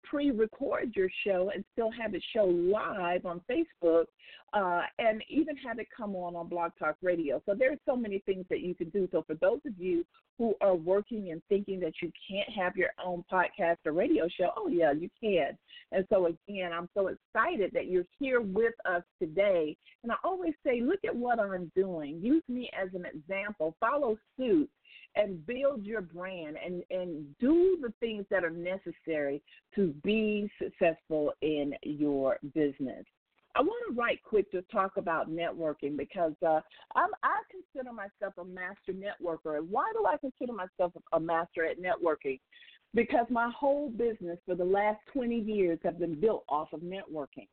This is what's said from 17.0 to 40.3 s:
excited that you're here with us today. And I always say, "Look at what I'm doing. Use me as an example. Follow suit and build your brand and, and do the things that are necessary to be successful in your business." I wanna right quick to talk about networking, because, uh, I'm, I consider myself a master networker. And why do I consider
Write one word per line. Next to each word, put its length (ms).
excited 680
that 140
you're 180
here 220
with 340
us 160
today. 560
And 80
I 20
always 300
say, 160
"Look 240
at 100
what 240
I'm 360
doing. 480
Use 260
me 220
as 140
an 100
example. 760
Follow 360
suit 320
and 300
build 380
your 180
brand 640
and, 260
and 480
do 440
the 160
things 320
that 140
are 60
necessary 920
to 140
be 460
successful 680
in 400
your 560
business." 500
I 80
wanna 340
right 260
quick 300
to 180
talk 280
about 340
networking, 640
because, 380
uh, 140
I'm, 160
I 140
consider 420
myself 460
a 60
master 480
networker. 640
And 120
why 260
do 120
I 120
consider 340